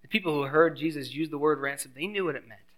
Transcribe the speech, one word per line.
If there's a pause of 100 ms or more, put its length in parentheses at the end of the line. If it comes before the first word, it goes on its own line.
The
people
who
heard
Jesus
use
the
word
ransom,
they
knew
what
it
meant. (180)